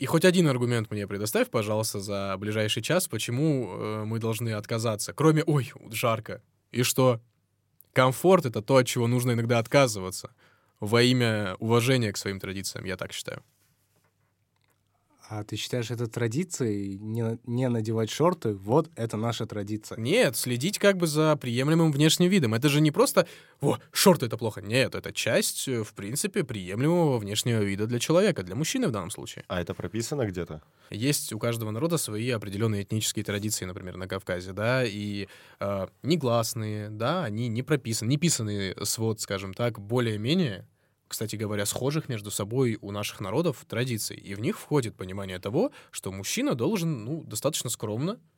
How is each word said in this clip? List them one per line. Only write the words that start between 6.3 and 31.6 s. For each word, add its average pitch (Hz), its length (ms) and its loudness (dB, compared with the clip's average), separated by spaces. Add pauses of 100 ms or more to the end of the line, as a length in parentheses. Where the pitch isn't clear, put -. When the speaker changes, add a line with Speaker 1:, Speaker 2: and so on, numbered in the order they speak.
Speaker 1:
И 117 120 0
что? 127 360 4 (720)
Комфорт — 143 540 6
это 113 160 -4
то, 135 140 6
от 127 100 6
чего 120 200 2
нужно 123 260 2
иногда 117 260 4
отказываться 107 720 2 (480)
во 113 240 4
имя 113 560 2
уважения 117 520 2
к - 60 -8
своим 98 220 -4
традициям, 95 460 -8
я 92 120 -4
так - 160 -8
считаю. - 300 -10 (1900)
Speaker 2:
А 107 120 -6
ты - 100 -10
считаешь 117 360 -4
это 117 160 -4
традицией, 113 920 -2
не, 113 460 -4
не 123 240 0
надевать 110 400 0
шорты? 156 440 2
Вот 110 440 2
это 113 180 -4
наша 117 300 -2
традиция. 104 520 -8
Speaker 1:
Нет, 143 380 2
следить 127 420 -2
как 196 200 6
бы 170 100 2
за 151 300 4
приемлемым 147 560 4
внешним 160 360 6
видом. 147 240 4
Это 123 140 4
же 147 140 4
не 156 100 6
просто: 196 340 4 (360)
«Во, 127 180 2 (140)
шорты — 175 340 6
это 113 80 -6
плохо». 107 260 -4
Нет, 113 320 0
это 85 200 -8
часть, - 560 0
э, 120 160 -2
в - 80 -14
принципе, 147 500 -4
приемлемого 127 760 0
внешнего 107 440 0
вида 101 260 0
для 120 120 0
человека, 175 440 2
для 90 120 -8
мужчины 208 340 0
в - 20 0
данном 98 180 -4
случае. - 380 -12
Speaker 3:
А 90 140 -2
это 90 120 -4
прописано 113 520 -4
где-то? 85 360 -6 (280)
Speaker 1:
Есть 120 420 -2
у 110 80 -6
каждого 113 320 -4